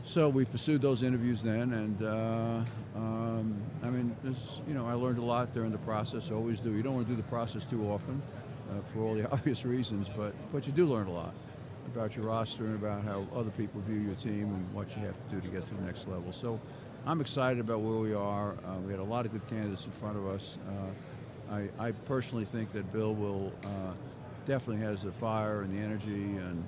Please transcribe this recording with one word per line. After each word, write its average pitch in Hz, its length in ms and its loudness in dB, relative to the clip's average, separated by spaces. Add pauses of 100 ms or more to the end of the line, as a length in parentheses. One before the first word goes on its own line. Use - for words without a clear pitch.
So 156 260 6
we 131 160 6
pursued 127 380 4
those 131 180 6
interviews 123 400 4
then, 117 320 2
and, 107 300 0
uh, 113 560 2 (360)
um, 113 600 0 (280)
I 120 60 2
mean, 123 340 2
this, 127 440 -4
you 156 80 0
know, 123 100 0
I 120 80 0
learned 120 240 4
a 120 60 0
lot 120 320 4
during 113 160 2
the 107 80 0
process, 107 500 0
always 113 300 2
do. 113 140 2
You 107 100 2
don't 135 100 2
wanna 123 140 2
do 123 80 2
the 107 80 0
process 117 420 -2
too 110 260 2
often, 104 300 0 (480)
uh, 98 120 -2 (120)
for 110 80 0
all 110 140 2
the 107 160 2
<laughs> - 0 -
obvious 135 340 2
reasons, 113 500 2
but, 104 180 -2 (200)
but 139 140 0
you 143 60 -2
do 170 120 8
learn 113 220 4
a 90 40 -2
lot 87 220 -4 (540)
about 113 280 -2
your 110 100 -2
roster 113 400 0
and 110 100 0
about 104 280 0
how 98 220 0 (100)
other 117 160 0
people 104 300 -2
view 107 180 0
your 104 140 0
team 104 300 -2 (100)
and 92 220 -2
what 101 200 -4
you 104 60 -4
have 98 140 -4 (140)
to 101 60 -4
do 95 60 -2
to 90 60 -4
get 92 200 -4
to - 60 -8
the - 80 -4
next 87 260 -4
level. 90 240 -4
So 113 280 -2 (480)
I'm 160 120 2
excited 127 400 2
about 113 200 2
where 110 180 2
we 110 160 2
are. 101 380 2
Uh, 92 340 -4
we 98 60 -2
had 95 80 -2
a 95 40 -2
lot 117 220 0
of 104 60 -2
good 107 180 -4
candidates 104 360 -2
in - 80 -8
front 107 240 -4
of 98 100 -2
us. 95 320 -4 (100)
Uh, - 840 -6
I, 104 320 -2
I 117 40 0
personally 117 540 0
think 110 280 -4
that 98 200 -4
Bill 107 220 2
will, 98 360 0 (120)
uh, 95 300 -4 (520)
definitely 120 380 0
has 104 180 0
the 98 100 -4
fire 107 520 0
and 95 120 -2
the 104 80 0
energy 104 420 -2 (120)
and 87 300 -2